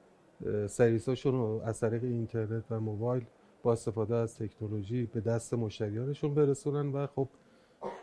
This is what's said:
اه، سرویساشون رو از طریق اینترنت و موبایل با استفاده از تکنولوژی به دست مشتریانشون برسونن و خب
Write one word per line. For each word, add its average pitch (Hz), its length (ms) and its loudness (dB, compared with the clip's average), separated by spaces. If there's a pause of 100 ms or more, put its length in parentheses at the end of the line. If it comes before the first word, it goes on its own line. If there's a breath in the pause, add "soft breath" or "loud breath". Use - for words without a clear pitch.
(460)
اه، 104 200 0
سرویساشون 120 680 4
رو 110 320 0
از 110 160 -2
طریق 113 240 0
اینترنت 113 680 -2
و 110 100 -2
موبایل 113 440 -2 (380 soft breath)
با 120 100 4
استفاده 110 420 0
از 117 240 0
تکنولوژی 107 760 -4
به 117 60 -2
دست 113 340 0
مشتریانشون 117 800 -2
برسونن 143 580 2
و 139 140 -2
خب 135 220 -2 (760 loud breath)